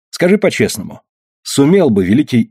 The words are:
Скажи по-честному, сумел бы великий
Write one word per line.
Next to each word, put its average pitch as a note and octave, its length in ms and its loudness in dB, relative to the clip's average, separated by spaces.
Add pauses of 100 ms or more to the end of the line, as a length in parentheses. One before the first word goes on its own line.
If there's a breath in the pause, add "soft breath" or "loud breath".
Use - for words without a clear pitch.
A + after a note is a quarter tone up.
(100)
Скажи F#3 280 0
по-честному, - 640 -4 (420)
сумел D#3 480 2
бы G2 140 0
великий A#2 460 0